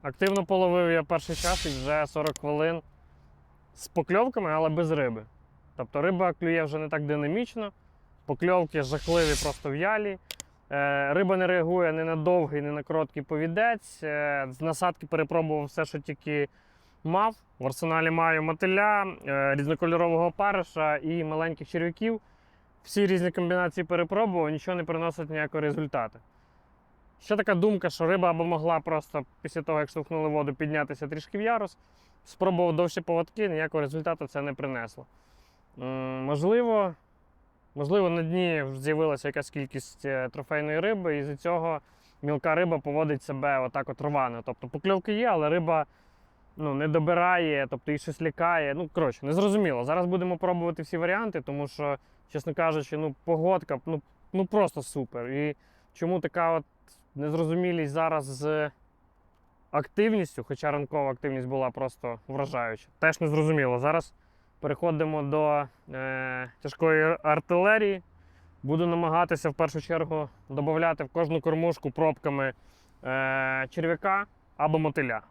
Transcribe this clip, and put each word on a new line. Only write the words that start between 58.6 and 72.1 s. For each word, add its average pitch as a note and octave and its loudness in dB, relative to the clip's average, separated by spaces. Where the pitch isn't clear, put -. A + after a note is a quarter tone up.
активністю, F#3+ 0
хоча D3 -4
ранкова C#3+ -2
активність C3 -4
була C3 0
просто B2 -6
вражаюча, B2+ -4
теж D#3 2
незрозуміло. D3+ 2
Зараз D#3 0
переходимо D#3 0
до, D3 2
е, C3 -6
тяжкої D#3 2
артилерії. F#3 2
Буду D#3+ 0
намагатися E3+ 2
в C#3 -10
першу D#3+ 0
чергу D#3 -2
додавати D#3 0
в B2+ -8
кожну D#3+ 0
кормушку D#3+ 0
пробками, C#3+ 0